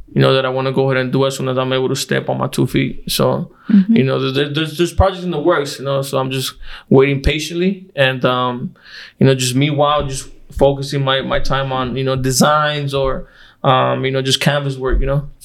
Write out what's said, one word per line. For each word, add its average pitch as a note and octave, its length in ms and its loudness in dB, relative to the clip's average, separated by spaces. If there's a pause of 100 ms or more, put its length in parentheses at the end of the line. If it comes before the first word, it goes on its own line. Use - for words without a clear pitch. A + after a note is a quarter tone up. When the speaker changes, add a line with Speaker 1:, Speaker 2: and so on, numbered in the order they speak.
(140)
Speaker 1:
you C#3 60 2
know, C3+ 140 4
that C3 100 2
I C3 60 -2
wanna C3 220 -2
go C3+ 180 2
ahead C3 120 0
and B2+ 80 -4
do C3+ 140 2
as C3+ 140 -2
soon C3 100 -4
as B2+ 80 -2
I'm C3 160 0
able C3 160 0
to C#3 80 -2
step C3+ 320 -4
on C3 80 -2
my B2+ 120 -2
two C3+ 180 0
feet. - 440 -2
So, C3+ 400 0 (200)
Speaker 2:
Mm-hmm. G#3 260 6
Speaker 1:
you C3 80 4
know, C3+ 280 0
there, C#3+ 180 -2
there's, D3+ 260 -4
there's E3+ 160 0
projects F#3 320 0
in F3+ 60 -4
the D3+ 100 -4
works, D3 380 0
you B2+ 80 -10
know, C#3 160 -2
so C3+ 160 -4
I'm C3 120 -2
just C3 240 -4 (360)
waiting C#3 320 6
patiently F3 640 -2 (100)
and, C3 300 0
um, B2+ 480 -2 (440)
you - 80 4
know, C3+ 80 6
just B2+ 200 -2
meanwhile, D3 520 2
just C3+ 220 -8 (220)
focusing C#3 520 0
my, C3+ 200 0
my B2+ 180 -2
time C3+ 320 0
on, B2+ 240 -4
you C3+ 80 -2
know, C3 120 0
designs C#3+ 760 0
or, C3+ 360 -2 (360)
um, B2+ 400 2
you C3 60 -2
know, C3+ 100 -2
just C3 200 -2
canvas C#3+ 360 0
work, B2+ 240 0
you C3+ 60 2
know, C#3+ 240 -2 (140)